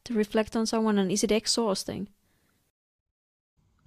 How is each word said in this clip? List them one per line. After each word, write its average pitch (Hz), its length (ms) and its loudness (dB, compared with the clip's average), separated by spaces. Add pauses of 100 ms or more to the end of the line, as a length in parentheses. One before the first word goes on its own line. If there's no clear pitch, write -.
to 240 100 -8
reflect 214 420 0
on 226 100 0
someone, 220 320 2
and 185 140 2
is 208 100 0
it 208 80 2
exhausting? 202 800 -2 (1800)